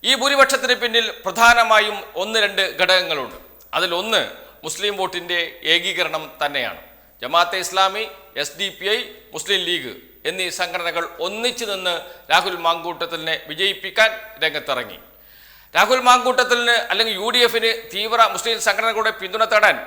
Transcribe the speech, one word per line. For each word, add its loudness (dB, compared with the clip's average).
ഈ 4
ഭൂരിപക്ഷത്തിന് 2
പിന്നിൽ 0
പ്രധാനമായും 6
ഒന്ന് 0
രണ്ട് 0
ഘടകങ്ങളുണ്ട്. 0
അതിൽ 0
ഒന്ന് 0
മുസ്ലിം -6
വോട്ടിന്റെ -4
ഏകീകരണം -2
തന്നെയാണ്. -4
ജമാഅത്തെ 0
ഇസ്ലാമി, 0
എസ് -10
ഡി -4
പി -4
ഐ, -4
മുസ്ലിം -2
ലീഗ് -4
എന്നീ -4
സംഘടനകൾ -4
ഒന്നിച്ചു -4
നിന്ന് -4
രാഹുൽ 0
മാങ്കൂട്ടത്തിലിനെ -4
വിജയിപ്പിക്കാൻ 0
രംഗത്തിറങ്ങി. -4
രാഹുൽ 4
മാങ്കൂട്ടത്തിലിന് 4
അല്ലെങ്കിൽ 0
യു -4
ഡി 4
എഫിന് 0
തീവ്ര 0
മുസ്ലിം -4
സംഘടനകളുടെ 0
പിന്തുണ -2
തേടാൻ 6